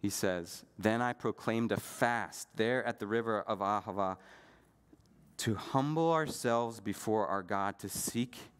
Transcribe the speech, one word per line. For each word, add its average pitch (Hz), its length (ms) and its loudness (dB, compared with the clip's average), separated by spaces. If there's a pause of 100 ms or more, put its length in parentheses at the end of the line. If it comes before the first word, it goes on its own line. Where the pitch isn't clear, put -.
He 104 100 0
says, 90 540 -2 (120)
"Then 110 240 2
I 123 120 0
proclaimed 113 580 -2
a 101 80 2
fast - 800 -2
there 113 280 4
at 117 140 -2
the 107 80 -4
river 110 360 2
of 101 180 -2
Ahava 98 560 0 (1200)
to 110 160 2
humble 156 580 2
ourselves 117 680 0
before 104 480 0
our 98 160 -2
God, 98 340 -2
to 101 100 -8
seek - 500 -4 (220)